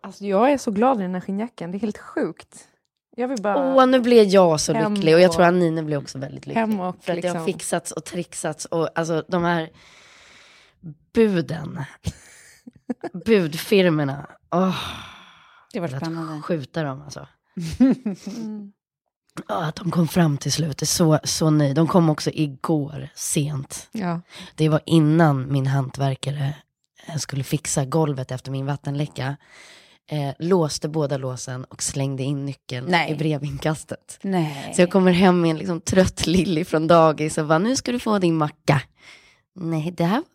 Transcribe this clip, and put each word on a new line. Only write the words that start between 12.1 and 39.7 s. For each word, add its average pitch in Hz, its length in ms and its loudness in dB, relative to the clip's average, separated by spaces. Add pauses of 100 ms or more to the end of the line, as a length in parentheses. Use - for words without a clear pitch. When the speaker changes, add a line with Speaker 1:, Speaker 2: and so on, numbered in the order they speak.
Speaker 2:
<laughs> 175 140 -12
Budfirmorna. 160 1000 2 (240)
Åh. 180 260 0 (960)
Speaker 3:
Det 202 80 -6
var 170 80 -6
Speaker 2:
Jag 131 40 -8
vill 135 80 -8
Speaker 3:
spännande. 160 420 -8
Speaker 2:
skjuta 160 400 -6
dem, 139 200 -8
alltså. 143 240 -16 (300)
Speaker 3:
<laughs> 165 220 -8 (480)
Mm. 214 460 -12 (760)
Speaker 2:
Ja, 196 160 -4
att 156 120 -4
de 175 140 -6
kom 165 180 2
fram 156 300 2
till 143 140 -4
slut. 147 260 -4
Det - 60 -4
är - 20 -4
så, 156 380 4
så 156 260 0
nöjd. 147 260 4
De 160 100 4
kom 165 240 4
också 151 240 -2
igår 147 800 -4
sent. - 800 -6
Speaker 1:
Ja. 175 280 -6 (340)
Speaker 2:
Det 156 140 2
var 151 180 4
innan 151 680 4
min 135 140 0
hantverkare, 139 880 -2 (520)
eh, 165 100 -10
skulle 135 280 -6
fixa - 400 -2
golvet 143 460 -2
efter 127 200 -10
min 135 160 -6
vattenläcka. 143 680 -6 (760)
Eh, 143 280 -4
låste 165 500 0
båda 147 280 -2
låsen 127 480 -8
och - 180 -14
slängde 135 400 -4
in 139 240 -4
nyckeln 135 420 -10
Speaker 3:
Nej. 160 240 0
Speaker 2:
i - 40 -2
brevinkastet. 147 1080 -4
Speaker 3:
Nej. 156 540 -4
Speaker 2:
Så 180 60 6
jag 175 80 4
kommer 185 220 4
hem 180 280 6
med 165 100 2
en 156 60 0
liksom 165 240 -6
trött - 460 0
Lilly 170 380 0
från 160 220 -2
dagis 156 520 4
och 156 80 -2
bara, 160 120 2
"Nu 233 180 0
ska 254 160 -4
du 240 60 -4
få 208 200 0
din 175 180 2
macka." 151 460 0 (720)
Nej, 165 420 -6